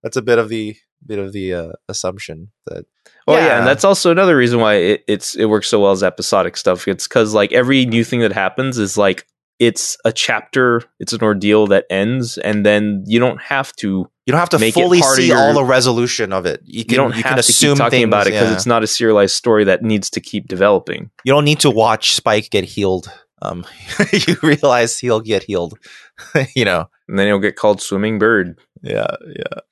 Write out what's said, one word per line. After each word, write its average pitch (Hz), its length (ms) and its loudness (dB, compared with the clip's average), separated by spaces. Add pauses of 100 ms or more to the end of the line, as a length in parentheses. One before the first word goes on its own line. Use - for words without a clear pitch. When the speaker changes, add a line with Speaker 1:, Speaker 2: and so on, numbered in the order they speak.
Speaker 1:
That's 127 140 -6
a 127 40 -2
bit 117 160 2
of 110 120 0
the, 107 260 -8 (300)
bit 107 140 -8
of 98 140 -8
the, 95 200 -6
uh, 85 180 -8 (180)
assumption 92 600 -10 (180)
that - 180 -14 (420)
Speaker 2:
Well, 147 120 4
yeah, 165 80 2
Speaker 1:
Yeah. 117 120 2
Speaker 2:
and 95 80 2
that's - 160 2
also 190 280 4
another 175 240 4
reason 120 240 2
why 107 160 4
it, 95 320 0
it's, 104 280 -4
it 110 100 0
works 107 240 0
so 110 100 2
well 98 120 4
as 95 120 0
episodic 90 540 -2
stuff. 92 300 -2
It's 95 200 -6
'cause, 110 260 0
like, 101 200 2
every 127 320 2
new 117 180 0
thing 120 160 -2
that 110 140 0
happens 123 440 -4
is, 104 200 -2
like, 98 280 0 (340)
it's - 360 0 (100)
a - 60 2
chapter, 120 680 -2 (180)
it's - 140 -8
an 113 100 -6
ordeal 104 440 2
that 95 240 2
ends, 117 480 -4
and 104 260 -2
then 104 400 0
you 110 140 2
don't 123 220 0
have 135 360 -6
to 95 300 -4 (180)
Speaker 1:
You 127 60 -2
don't 151 80 2
have 175 100 0
to 160 100 2
Speaker 2:
make 110 160 2
it 175 60 2
Speaker 1:
fully 180 180 4
Speaker 2:
part 135 200 2
of 131 40 2
Speaker 1:
see - 60 2
Speaker 2:
your 123 80 4
Speaker 1:
all 139 160 4
the 143 100 2
resolution 120 720 0
of 90 140 -2
it. 78 180 -4
You - 140 -14
Speaker 2:
You 110 60 -10
Speaker 1:
can, 117 100 -2
Speaker 2:
don't 131 200 2
Speaker 1:
you 113 80 -4
Speaker 2:
have - 0 -
Speaker 1:
can 131 100 -2
Speaker 2:
to 131 80 0
Speaker 1:
assume 143 340 2
Speaker 2:
keep - 20 0
talking 120 220 2
Speaker 1:
things, 113 60 4
Speaker 2:
about 104 220 2
it 98 40 0
'cause 104 180 0
Speaker 1:
yeah. 110 60 0
Speaker 2:
it's 98 100 -4
not 117 180 2
a 110 40 -4
serialized 104 480 2
story 107 300 2
that 95 180 0
needs 110 280 -2
to - 100 -6
keep - 260 -10
developing. 95 640 -2 (120)
Speaker 1:
You 131 100 2
don't 147 120 2
need 147 140 0
to 147 100 4
watch 110 460 0
Spike 107 340 -2
get 98 140 0
healed. 95 480 -4 (320)
Um, 87 220 -10 (280)
<laughs> - 180 -2
you 180 300 0
realize 135 560 2
he'll 117 240 -2
get 110 220 -2
healed, 87 340 -6 (380)
<laughs> - 400 -4
you 123 100 2
know. 87 220 0 (200)
Speaker 2:
And 98 120 -4
then 101 80 2
he'll 101 120 2
get 101 160 -2
called 104 260 0
Swimming 107 360 -4
Bird. 98 400 0 (240)
Speaker 1:
Yeah, 53 240 -4 (220)
yeah. - 320 -12 (120)